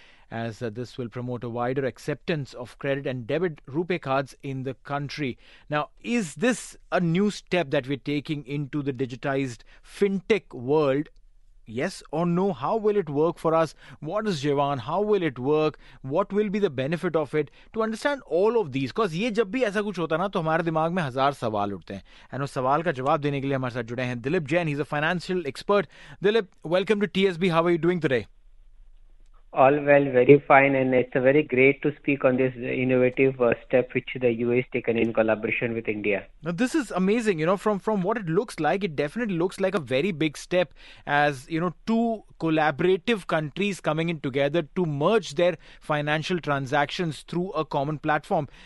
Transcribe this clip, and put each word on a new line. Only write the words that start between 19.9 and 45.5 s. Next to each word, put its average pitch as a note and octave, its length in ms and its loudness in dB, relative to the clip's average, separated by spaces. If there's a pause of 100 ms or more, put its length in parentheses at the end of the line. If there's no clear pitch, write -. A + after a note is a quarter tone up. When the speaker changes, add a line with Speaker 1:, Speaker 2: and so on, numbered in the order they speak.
Speaker 1:
होता D#3+ 200 0
ना, F#3+ 100 -2
तो G3 120 -2
हमारे D#3+ 240 0
दिमाग D#3+ 280 0
में F#3 100 -2
हजार C3+ 300 0
सवाल G#2+ 400 -2
उठते F#2+ 220 -12
हैं। F#2+ 80 -12 (300)
And C3 100 -4
उस C#3 160 -6
सवाल C#3 240 2
का E3+ 100 -2
जवाब C#3 280 0
देने C#3 200 -2
के C3 60 -6
लिए C#3 100 -2
हमारे B2+ 180 -4
साथ B2 100 -4 (100)
जुड़े B2+ 80 -4
हैं B2 180 -6
दिलीप D3 280 -2
जैन। E3 200 0
He's C#3+ 120 -2
a D3+ 40 -2
financial E3 600 -2
expert. G3 400 0 (340)
Dilip, G#3 280 2 (160)
welcome F#3+ 360 0
to G#3 60 0
T F#3+ 220 2
S F3+ 80 -2
B. F3+ 120 2
How E3 160 4
are F3 60 4
you E3+ 80 2
doing E3+ 220 2
today? C3 260 0 (1300)
Speaker 2:
All C#3 200 8 (100)
well, C#3+ 200 6
very C3+ 440 8
fine, C#3 260 8
and C3 200 2
it's B2 200 2
a C#3 60 2
very C#3 220 6
great C3+ 400 4
to D3 140 0
speak C#3+ 280 -2
on B2+ 140 4
this B2+ 180 2
innovative, B2+ 840 2
uh, A#2+ 140 4 (140)
step B2 260 2
which B2 160 -4 (100)
the B2 140 2
U A#2+ 180 -2
A A#2+ 40 2
E - 80 4
has - 100 -10
taken A#2+ 240 -2
in A2+ 160 0
collaboration A2 600 -2
with A2+ 140 -6
India. G#2 360 -2 (180)
Speaker 1:
Now, D#3+ 100 -6
this A3 220 -2
is C#4+ 160 -2
amazing. G3 480 0
You D3+ 60 0
know, F#3 140 2
from, G#3 200 -2
from G#3+ 220 -2
what G3 160 -2
it G3 140 -6
looks F#3 300 -2
like, E3 220 0
it E3+ 140 -4
definitely F3+ 400 -2
looks F3 240 -2
like F#3+ 140 0
a G3+ 40 2
very C3+ 320 0
big D#3 280 -2
step F3+ 340 -2 (340)
as, D3 440 2
you D#3+ 100 -2
know, F3 140 -4 (100)
two A3+ 380 0 (180)
collaborative D#3+ 880 0
countries E3+ 520 -2
coming E3 300 -2
in E3 120 -4
together C#3+ 420 0
to F3+ 240 -2
merge D#3 480 0
their F3 240 2 (240)